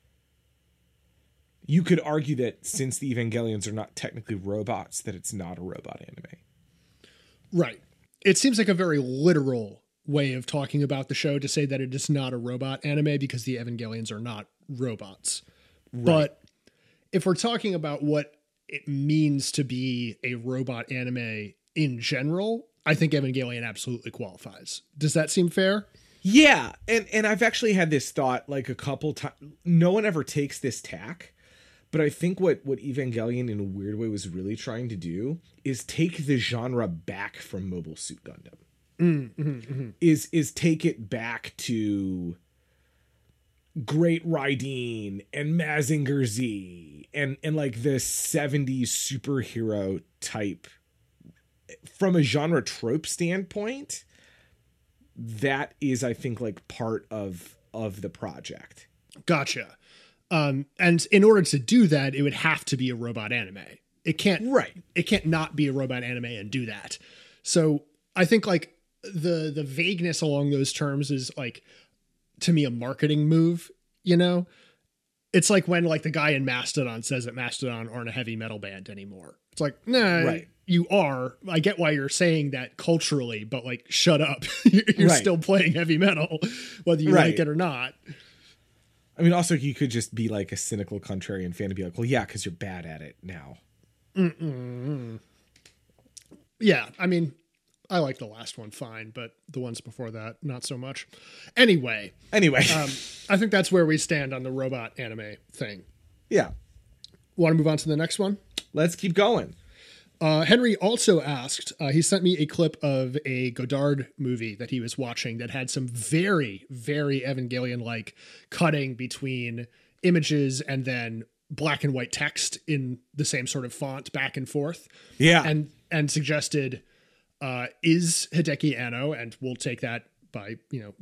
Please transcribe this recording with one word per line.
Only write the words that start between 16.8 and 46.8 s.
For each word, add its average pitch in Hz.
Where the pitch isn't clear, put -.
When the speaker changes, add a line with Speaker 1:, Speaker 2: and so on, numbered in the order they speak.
Speaker 2:
if 185
we're 180
talking 226
about 147
what 147
it 147
means 143
to 147
be 123
a 123
robot 123
anime 120
in 135
general, 170
I 156
think 151
Evangelion 127
absolutely 113
qualifies. 92
Does 151
that 156
seem 175
fair? 196
Speaker 1:
Yeah, 214
and, 220
and 214
I've 214
actually 226
had 175
this 139
thought, 127
like, 139
a 127
couple 143
ti-, -
no 170
one 214
ever 160
takes -
this 127
tack, 107
but 156
I 147
think 175
what, 175
what 135
Evangelion 123
in 104
a 101
weird 98
way 113
was 98
really 92
trying 120
to 104
do 92
is 131
take 165
the 139
genre 120
back 95
from 95
Mobile 82
Suit -
Gundam. -
Speaker 2:
Mm, 151
mm-hmm, 151
mm-hmm. 127
Speaker 1:
Is, 156
is 160
take 160
it 117
back 117
to 98
Great 165
Raideen 123
and 151
Mazinger 147
Z 95